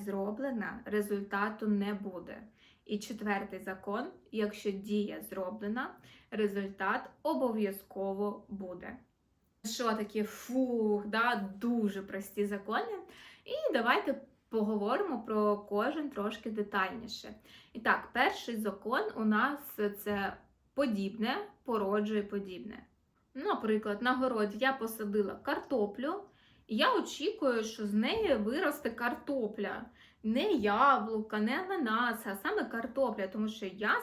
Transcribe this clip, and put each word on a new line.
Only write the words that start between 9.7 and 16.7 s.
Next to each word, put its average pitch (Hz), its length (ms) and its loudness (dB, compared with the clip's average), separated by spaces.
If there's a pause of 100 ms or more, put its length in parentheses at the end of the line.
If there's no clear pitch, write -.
таке? 214 300 0
Фух, 220 840 0
да? 214 480 2
Дуже 214 460 0
прості 202 440 -4
закони. 226 540 -2 (460)
І 554 280 0
давайте 262 480 2 (280)
поговоримо 220 720 0
про 208 360 2
кожен 262 520 -2
трошки 220 400 -6
детальніше. 208 840 -4 (380)